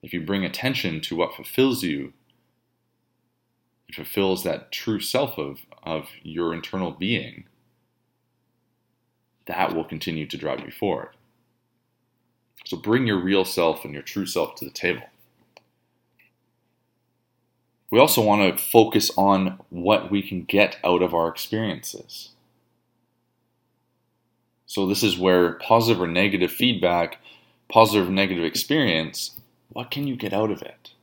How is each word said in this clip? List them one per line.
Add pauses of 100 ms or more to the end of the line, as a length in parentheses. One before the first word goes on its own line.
If
you
bring
attention
to
what
fulfills
you, (1800)
it
fulfills
that
true
self
of, (240)
of (140)
your
internal
being, (2000)
that
will
continue
to
drive
you
forward. (1500)
So
bring
your
real
self
and
your
true
self
to
the
table. (3000)
We
also
want
to
focus
on (100)
what
we
can
get
out
of
our
experiences. (2250)
So
this
is
where
positive
or
negative
feedback, (500)
positive
or
negative
experience, (380)
what
can
you
get
out
of
it? (120)